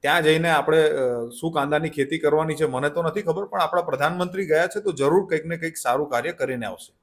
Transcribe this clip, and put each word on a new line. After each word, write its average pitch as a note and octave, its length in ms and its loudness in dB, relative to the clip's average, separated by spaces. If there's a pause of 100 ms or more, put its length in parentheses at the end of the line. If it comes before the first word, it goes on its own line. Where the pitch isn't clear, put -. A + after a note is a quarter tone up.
ત્યાં D#3+ 220 2
જઈને D#3+ 280 4
આપણે, D#3 380 4
અ, B2 400 0 (120)
શું E3 120 -2
કાંદાની D3+ 360 0
ખેતી D3+ 300 -2
કરવાની D#3 360 2
છે D3+ 100 0
મને C#3 260 0
તો D#3+ 120 -4
નથી E3 200 -2
ખબર, E3+ 220 -2
પણ G3 160 -4
આપણા E3+ 220 0
પ્રધાનમંત્રી F3 640 -2
ગયા D#3 200 4
છે F#3+ 140 -6
તો G3+ 120 -2
જરૂર D3+ 360 2
કંઈક D#3 180 -2
ને E3+ 100 -6
કંઈક E3 200 -8
સારું C3+ 320 0
કાર્ય B2+ 240 -2
કરીને B2+ 340 -4
આવશે. - 360 -12